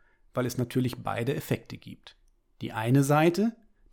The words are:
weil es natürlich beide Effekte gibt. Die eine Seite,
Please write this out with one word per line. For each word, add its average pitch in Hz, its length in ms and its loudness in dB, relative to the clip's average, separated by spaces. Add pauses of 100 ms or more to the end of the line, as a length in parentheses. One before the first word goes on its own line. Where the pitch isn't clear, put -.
(340)
weil 127 140 -2
es 120 100 -6
natürlich 123 460 -2
beide 117 320 -4
Effekte - 420 -6
gibt. - 400 -20 (440)
Die 113 120 -8
eine 120 300 2
Seite, 170 520 4 (380)